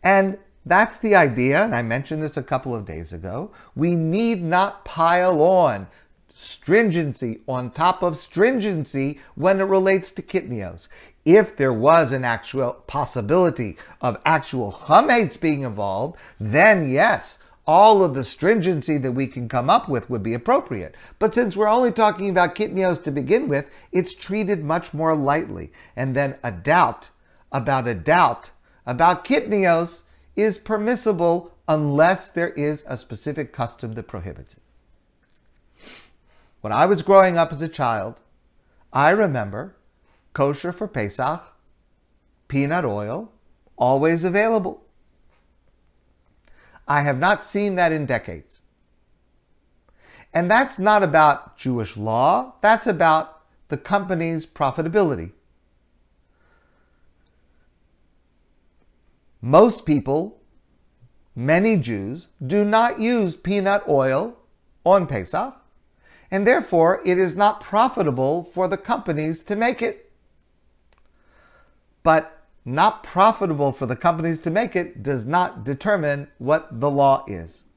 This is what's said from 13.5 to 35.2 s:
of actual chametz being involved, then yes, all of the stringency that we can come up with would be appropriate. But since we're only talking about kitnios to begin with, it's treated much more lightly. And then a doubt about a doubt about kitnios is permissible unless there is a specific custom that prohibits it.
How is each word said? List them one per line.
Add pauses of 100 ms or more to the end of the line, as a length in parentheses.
of
actual
chametz
being
involved, (200)
then
yes, (280)
all
of
the
stringency
that
we
can
come
up
with
would
be
appropriate. (240)
But
since
we're
only
talking
about
kitnios
to
begin
with, (260)
it's
treated
much
more
lightly. (240)
And
then
a
doubt (420)
about
a
doubt (360)
about
kitnios (340)
is
permissible (140)
unless
there
is
a
specific
custom
that
prohibits
it. (2000)